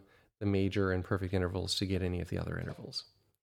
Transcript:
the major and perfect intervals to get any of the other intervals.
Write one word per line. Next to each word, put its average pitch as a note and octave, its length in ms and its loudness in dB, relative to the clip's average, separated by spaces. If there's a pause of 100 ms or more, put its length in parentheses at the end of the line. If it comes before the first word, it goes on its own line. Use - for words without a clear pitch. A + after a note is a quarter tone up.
(400)
the G#2 60 -2
major G2 460 4
and F#2 120 2
perfect F#2+ 300 -2
intervals F2+ 420 0
to G#2 100 -2
get F#2+ 160 0
any F2+ 200 0
of F2+ 80 -6
the F#2 80 -2
other E2+ 220 -4
intervals. - 460 -8 (380)